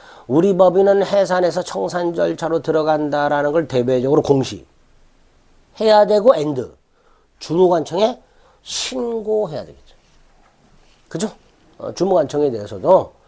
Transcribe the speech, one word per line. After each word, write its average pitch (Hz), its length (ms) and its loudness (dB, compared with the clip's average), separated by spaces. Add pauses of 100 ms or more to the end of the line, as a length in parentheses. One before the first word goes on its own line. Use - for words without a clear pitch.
(280)
우리 175 280 2
법인은 190 480 4
해산에서 180 580 -2
청산 175 520 -6
절차로 165 480 -2
들어간다라는 147 880 -2
걸 156 160 0
대외적으로 131 560 0
공시해야 123 420 0 (1400)
되고, 208 300 4
and 143 340 -4 (720)
주무관청에 175 840 0 (400)
신고해야 214 1000 -6
되겠죠. - 320 -20 (1120)
그죠? 190 240 -6 (460)
어, - 140 -10
주무관청에 147 600 0
대해서도 110 760 -2